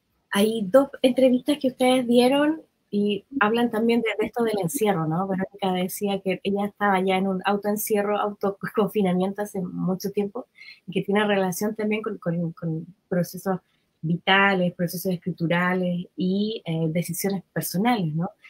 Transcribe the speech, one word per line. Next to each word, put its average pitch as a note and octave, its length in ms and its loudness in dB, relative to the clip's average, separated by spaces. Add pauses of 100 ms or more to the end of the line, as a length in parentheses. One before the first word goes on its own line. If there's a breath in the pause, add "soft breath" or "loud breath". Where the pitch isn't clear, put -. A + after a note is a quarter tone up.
(340)
hay A3 340 2
dos C4+ 200 6 (120)
entrevistas C4 600 4
que C4+ 80 0
ustedes B3+ 400 2
dieron C#4 520 4 (300)
y G3+ 340 -2 (140)
hablan A#3 320 2
también A#3 320 2
de, A3 60 -4 (100)
de A3 80 0
esto A#3 160 -4
del G#3+ 180 0
encierro, F3 460 0
¿no? F3 220 -2
Verónica F#3+ 440 -4
decía F#3+ 480 -2
que F3+ 220 -4
ella G3+ 240 -2
estaba G3+ 340 0
ya F#3+ 160 2
en F#3+ 120 0
un F#3 160 -2
autoencierro, G#3 760 0
autoconfinamiento G3 1200 0
hace G#3 180 -8
mucho F3+ 500 -4
tiempo, G3+ 360 -4 (420 loud breath)
y F3+ 40 -10
que F#3+ 100 -2
tiene G#3 220 2
relación G3+ 520 0
también G#3+ 260 -2
con, G#3+ 160 -8
con, E3+ 340 -4
con D#3+ 320 -6 (240)
procesos F3+ 520 -2 (420)
vitales, F#3 720 2
procesos F3+ 380 -4
escriturales F3+ 960 -2 (100)
y, G3+ 500 -2
eh, E3 220 -2
decisiones F3 640 -4
personales, F3+ 600 -2
¿no? E3 180 -4 (200 soft breath)